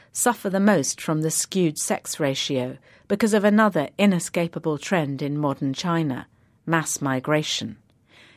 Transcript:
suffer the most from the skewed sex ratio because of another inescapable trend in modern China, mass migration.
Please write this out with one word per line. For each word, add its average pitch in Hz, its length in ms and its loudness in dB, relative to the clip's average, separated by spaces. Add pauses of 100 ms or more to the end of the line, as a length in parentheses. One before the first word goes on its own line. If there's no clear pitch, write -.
(120)
suffer - 360 -2
the 190 120 0
most 196 400 2
from 156 200 -2
the 156 100 0
skewed 165 460 0
sex - 420 -6
ratio 135 600 -2 (280)
because 208 280 2
of 202 100 4
another 208 540 4
inescapable 170 800 0
trend 143 420 -2
in 147 160 -4
modern 139 380 -2
China, 156 520 -2 (400)
mass 160 340 -2
migration. 135 760 -2 (600)